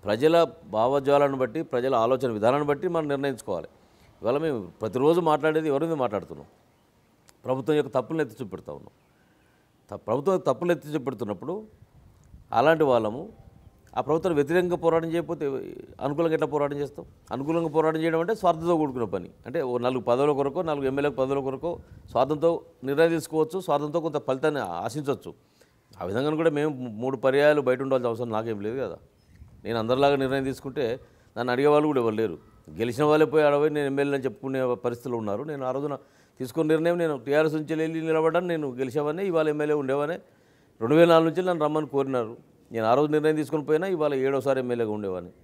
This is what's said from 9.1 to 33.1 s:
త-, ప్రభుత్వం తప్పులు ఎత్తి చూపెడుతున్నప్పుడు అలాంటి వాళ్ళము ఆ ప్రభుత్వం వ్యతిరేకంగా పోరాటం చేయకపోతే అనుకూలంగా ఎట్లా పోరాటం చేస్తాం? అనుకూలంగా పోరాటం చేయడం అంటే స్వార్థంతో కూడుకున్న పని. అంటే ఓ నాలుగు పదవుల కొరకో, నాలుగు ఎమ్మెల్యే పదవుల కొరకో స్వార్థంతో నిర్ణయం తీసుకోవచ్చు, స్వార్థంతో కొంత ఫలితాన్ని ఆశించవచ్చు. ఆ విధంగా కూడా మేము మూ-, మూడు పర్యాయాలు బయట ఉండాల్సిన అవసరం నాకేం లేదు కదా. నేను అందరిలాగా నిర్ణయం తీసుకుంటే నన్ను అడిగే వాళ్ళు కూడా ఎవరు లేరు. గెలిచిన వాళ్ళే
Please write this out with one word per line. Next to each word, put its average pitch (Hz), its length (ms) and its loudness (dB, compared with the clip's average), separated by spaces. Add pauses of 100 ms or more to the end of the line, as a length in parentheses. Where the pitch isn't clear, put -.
త-, 101 180 -12
ప్రభుత్వం 143 400 0
తప్పులు 170 240 0
ఎత్తి 151 240 -2
చూపెడుతున్నప్పుడు 120 580 -6 (1000)
అలాంటి 156 300 4
వాళ్ళము 120 380 2 (760)
ఆ 123 40 -2
ప్రభుత్వం 160 380 0
వ్యతిరేకంగా 175 360 2
పోరాటం 165 380 0
చేయకపోతే 165 320 -4 (560)
అనుకూలంగా 156 320 0
ఎట్లా 156 140 0
పోరాటం 143 300 -2
చేస్తాం? 143 280 -8 (260)
అనుకూలంగా 160 380 -2
పోరాటం 160 340 2
చేయడం 165 160 0
అంటే 180 160 -2
స్వార్థంతో 170 420 0
కూడుకున్న 131 280 0
పని. 90 240 -6 (160)
అంటే 131 160 -6
ఓ 123 160 -2
నాలుగు 123 260 0
పదవుల 131 280 2
కొరకో, 139 300 -2
నాలుగు 147 240 -2
ఎమ్మెల్యే 139 260 0
పదవుల 131 280 -2
కొరకో 135 320 -6 (400)
స్వార్థంతో 143 380 2 (340)
నిర్ణయం 143 260 4
తీసుకోవచ్చు, 156 500 0
స్వార్థంతో 151 400 -2
కొంత 156 180 -4 (100)
ఫలితాన్ని 135 340 0 (240)
ఆశించవచ్చు. 123 460 -4 (680)
ఆ 90 40 -6
విధంగా 131 300 -2
కూడా 165 140 2
మేము 151 220 -2 (120)
మూ-, 120 180 -10
మూడు 131 160 -4
పర్యాయాలు 147 440 4
బయట 127 200 0
ఉండాల్సిన 135 260 0
అవసరం 117 220 -4
నాకేం 110 380 -4
లేదు 120 180 -6
కదా. 87 120 -10 (680)
నేను 113 160 -2
అందరిలాగా 135 420 4
నిర్ణయం 135 260 -2
తీసుకుంటే 131 360 -6 (500)
నన్ను 123 180 -2
అడిగే 139 200 4
వాళ్ళు 151 180 4
కూడా 131 120 2
ఎవరు 110 180 2
లేరు. 90 160 -2 (420)
గెలిచిన 117 300 -2
వాళ్ళే 156 240 6